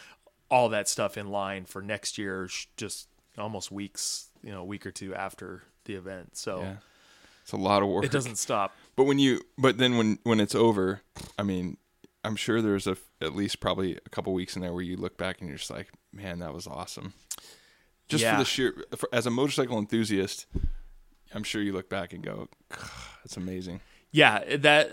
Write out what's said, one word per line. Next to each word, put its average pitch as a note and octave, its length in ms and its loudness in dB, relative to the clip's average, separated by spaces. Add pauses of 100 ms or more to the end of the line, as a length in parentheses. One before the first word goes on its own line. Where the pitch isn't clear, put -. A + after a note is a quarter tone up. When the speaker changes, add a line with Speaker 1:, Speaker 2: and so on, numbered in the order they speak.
(500)
Speaker 1:
all B2 200 6
that G#2 180 0
stuff G#2+ 300 -2
in G2+ 100 -8
line G2 380 -4
for - 160 -12
next G2+ 360 -6
year, F#2+ 300 -4
sh-, - 200 -10 (100)
just - 300 -10 (300)
almost G#2 340 -8
weeks, - 580 -8 (140)
you A#2 80 -12
know, F#2+ 100 -10
a F2+ 40 -10
week G2+ 200 -8
or F#2+ 60 -8
two F#2+ 240 -10
after F#2 480 -10 (220)
the G2+ 100 -8
event. F#2 420 -12
So F#2 240 -6
Speaker 2:
Yeah. F#2+ 140 -8 (680)
It's - 100 -20
a G#2 40 -4
lot G2+ 260 4
of G2+ 60 4
work. F#2 160 2
Speaker 1:
it B2+ 60 0
doesn't B2 260 -2
stop. G#2 360 -2 (240)
Speaker 2:
But C3+ 80 10
when C#3 140 6
you, C3 220 6 (160)
but B2+ 200 6
then B2 200 4
when, G#2+ 260 4
when A2+ 180 4
it's - 140 2
over, G2+ 460 4 (380)
I G#2 40 0
mean, F#2 340 -2 (480)
I'm G#2+ 100 -4
sure A2+ 260 2
there's G2+ 260 2
a, F#2+ 100 0 (240)
at D#2 140 -2
least G2+ 260 -2
probably F#2+ 440 0
a - 40 -20
couple F#2 240 -4
weeks F#2 240 -4
in F2+ 40 -6
there F2 120 -6
where F2+ 100 -6
you F2+ 140 -6
look F#2 200 -8
back F#2 220 -6
and F2+ 100 -10
you're C#2 80 -12
just - 140 -12
like, - 200 -12 (200)
"Man, F2+ 280 -10
that D#2+ 140 -8
was F2 140 -12
awesome." - 460 -12 (960)
Just D3+ 140 0
for A2+ 80 4
Speaker 1:
Yeah. G#2+ 60 4
Speaker 2:
the G2+ 80 6
sheer, - 380 0 (140)
for, - 160 -4
as A#2 120 2
a B2 40 0
motorcycle B2+ 480 0
enthusiast, G#2 680 0 (880)
I'm G#2+ 100 -6
sure G#2+ 180 -2
you G2+ 120 0
look F#2+ 160 -6
back F#2 220 -6
and F2+ 120 -12
go, - 260 -8 (760)
"That's - 140 -14
amazing." F#2 420 -8 (320)
Speaker 1:
Yeah, B2+ 460 6
that, D3 360 6